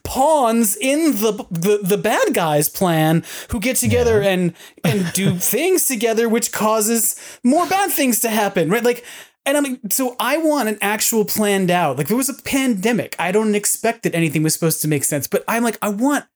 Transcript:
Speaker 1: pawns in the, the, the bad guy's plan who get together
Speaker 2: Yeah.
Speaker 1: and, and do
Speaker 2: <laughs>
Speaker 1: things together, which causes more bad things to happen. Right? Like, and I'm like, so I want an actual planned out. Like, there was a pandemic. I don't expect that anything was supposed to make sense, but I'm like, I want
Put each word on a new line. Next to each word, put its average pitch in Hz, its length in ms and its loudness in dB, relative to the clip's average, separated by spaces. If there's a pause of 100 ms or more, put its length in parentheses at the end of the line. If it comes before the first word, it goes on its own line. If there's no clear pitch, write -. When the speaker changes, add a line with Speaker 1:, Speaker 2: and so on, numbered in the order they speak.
Speaker 1:
pawns 240 760 2
in 294 440 2
the, 214 320 -2
the, 190 300 2
the 202 140 0
bad 262 380 0
guy's 151 340 2
plan 160 560 2 (280)
who 240 80 -4
get 240 160 -2
together 240 440 2
Speaker 2:
Yeah. 196 100 2
Speaker 1:
and, 180 240 0 (300)
and 185 280 0
do 185 240 0
Speaker 2:
<laughs> - 180 -2
Speaker 1:
things 339 320 0
together, 226 420 0
which 220 220 0
causes 220 640 0 (300)
more 302 240 2
bad 381 240 0
things 262 280 0
to 240 80 -2
happen. 202 400 0
Right? 220 160 0
Like, 240 200 0 (420)
and 277 100 2
I'm 294 80 2
like, 254 160 -6 (100)
so 254 280 -2
I 262 200 0
want 294 300 0
an 214 140 -4
actual 214 420 0
planned 202 460 0
out. 170 260 2
Like, 143 120 -2
there 214 80 0
was 262 120 0
a 277 140 -8
pandemic. 233 760 0
I 170 100 -2
don't 214 240 2
expect 226 480 -2
that 170 140 -2
anything 165 260 0
was 156 100 0
supposed 160 300 -2
to 156 60 -2
make 151 160 0
sense, 147 240 -4
but - 180 -2
I'm 226 160 0
like, 233 180 -2
I 196 100 -2
want 247 340 0 (120)